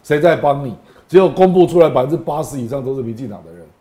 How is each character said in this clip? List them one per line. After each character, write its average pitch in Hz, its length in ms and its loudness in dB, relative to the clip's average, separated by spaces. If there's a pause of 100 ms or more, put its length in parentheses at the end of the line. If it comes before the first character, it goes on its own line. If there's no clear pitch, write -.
谁 147 160 -2
在 160 160 2
帮 139 280 -2
你， 117 120 -10 (320)
结 175 120 4
果 190 80 6
公 185 240 2
布 180 140 4
出 165 140 2
来 160 100 6
百 131 120 0
分 135 80 -2
之 160 60 -2
八 156 280 -6
十 143 180 -12
以 117 60 -8
上 135 160 -8
都 135 120 -6
是 135 60 -8
民 113 140 -8
进 127 120 -12
党 92 160 -16
的 82 80 -20
人， 85 120 -20 (180)